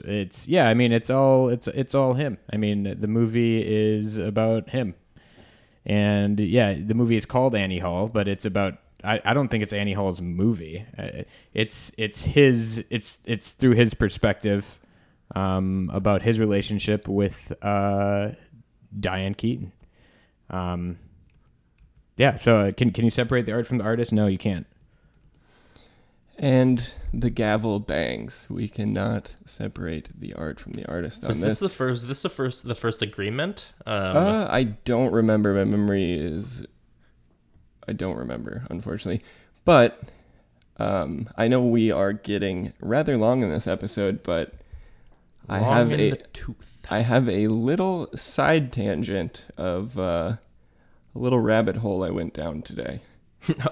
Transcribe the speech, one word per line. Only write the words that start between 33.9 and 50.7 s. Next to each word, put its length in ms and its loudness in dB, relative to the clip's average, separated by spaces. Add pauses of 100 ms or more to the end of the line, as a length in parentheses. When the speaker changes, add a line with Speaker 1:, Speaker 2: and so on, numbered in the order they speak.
Speaker 2:
Uh, 320 2
I 140 2 (220)
don't 280 2
remember. 420 4
My 100 4
memory 480 2
is, 520 -6 (1200)
I 40 -4
don't 240 -4
remember, 540 -8
unfortunately. 540 -6 (400)
But, 360 6 (760)
um, 600 -4
I 120 2
know 120 4
we 300 2
are 220 0
getting 680 -4
rather 360 0
long 260 2
in 80 0
this 160 -2
episode, 560 -2
but 300 -4 (960)
I 100 -2
Speaker 3:
Long 140 2
Speaker 2:
have 200 6
Speaker 3:
in 80 2
Speaker 2:
a, 100 4
Speaker 3:
the 60 0 (160)
tooth. 460 -14 (100)
Speaker 2:
I 120 0
have 280 2
a 200 2
little 640 0
side 580 0
tangent 760 -4 (100)
of, 420 -4
uh, 380 -2 (800)